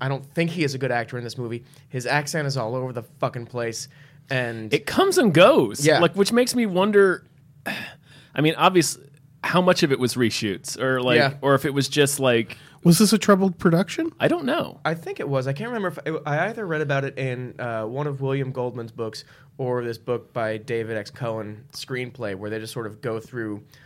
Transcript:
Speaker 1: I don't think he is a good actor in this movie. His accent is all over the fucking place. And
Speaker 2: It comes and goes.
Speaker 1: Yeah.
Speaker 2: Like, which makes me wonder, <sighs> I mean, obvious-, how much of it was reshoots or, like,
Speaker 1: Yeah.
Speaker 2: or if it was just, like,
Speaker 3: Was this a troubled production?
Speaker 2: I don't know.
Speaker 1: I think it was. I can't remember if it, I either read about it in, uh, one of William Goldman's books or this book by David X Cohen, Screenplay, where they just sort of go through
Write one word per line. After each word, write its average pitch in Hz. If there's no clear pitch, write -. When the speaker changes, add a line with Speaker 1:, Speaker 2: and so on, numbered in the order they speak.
Speaker 1:
I 127
don't 135
think 170
he 170
is 127
a 131
good 127
actor 120
in 120
this 117
movie. 120
His 127
accent 143
is 135
all 113
over 127
the 117
fucking 123
place. 117
And 117
Speaker 2:
It 160
comes 370
and 233
goes. 160
Speaker 1:
Yeah. 151
Speaker 2:
Like, 170
which 196
makes 240
me 240
wonder, 196
<sighs> -
I 139
mean, 151
obvious-, 170
how 175
much 180
of 147
it 131
was 123
reshoots 110
or, 131
like, 123
Speaker 1:
Yeah. 139
Speaker 2:
or 139
if 135
it 143
was 135
just, 143
like, 120
Speaker 3:
Was 170
this 214
a 220
troubled 196
production? 196
Speaker 2:
I -
don't 339
know. -
Speaker 1:
I 160
think 247
it 180
was. 135
I 139
can't 214
remember 214
if -
it, 156
I 156
either 226
read 160
about 143
it 135
in, 127
uh, 113
one 131
of 139
William 135
Goldman's 120
books 113
or 123
this 117
book -
by 110
David 113
X 104
Cohen, 110
Screenplay, 120
where 104
they 110
just 110
sort 113
of 104
go 113
through 110